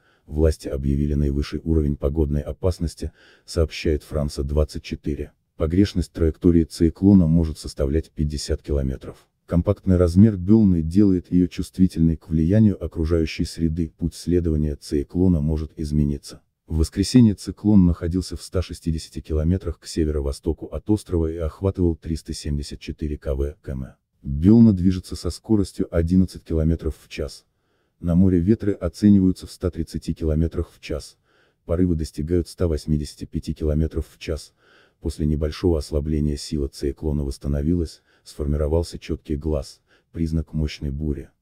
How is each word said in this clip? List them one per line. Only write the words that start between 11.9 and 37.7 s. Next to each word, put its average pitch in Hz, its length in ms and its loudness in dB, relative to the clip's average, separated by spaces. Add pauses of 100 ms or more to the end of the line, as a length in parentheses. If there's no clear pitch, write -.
к - 140 -20
влиянию 92 520 2
окружающей 80 640 -2
среды, 82 540 -4
путь 85 160 -6
следования 78 640 -2
циклона 82 680 0
может 78 360 -4
измениться. 73 640 -4 (280)
В 80 100 -4
воскресенье 98 560 4
циклон 101 520 2
находился 87 500 -2
в - 60 -12
ста - 180 -6
шестидесяти 80 600 -8
километрах 80 580 -2
к - 80 -20
северо-востоку 76 800 -4
от - 240 -10
острова 87 400 0
и 82 60 -8
охватывал 85 580 -2
триста 78 400 -8
семьдесят 73 460 -8
четыре 73 360 -8
километра 71 460 -6
в - 20 -20
час. 65 320 -10 (280)
Белна 101 480 6
движется 92 420 0
со - 160 -6
скоростью 98 640 -2
одиннадцать 87 480 2
километров 80 580 -2
в - 80 -20
час. - 360 -10 (560)
На 87 160 0
море 90 240 6
ветры 101 320 0
оцениваются 92 760 2
в - 60 -16
ста 90 180 -4
тридцати 80 420 -8
километрах 80 600 -2
в - 80 -20
час. - 380 -12 (480)
Порывы 87 280 0
достигают 80 540 -4
ста - 180 -4
восьмидесяти 76 600 -4
пяти 78 280 -8
километров 78 580 -2
в - 60 -20
час. - 340 -10 (480)
После 80 240 -6
небольшого 76 540 0
ослабления 73 580 -2
сила 71 300 -6
циклона 73 560 -4
восстановилась, 73 800 -4 (220)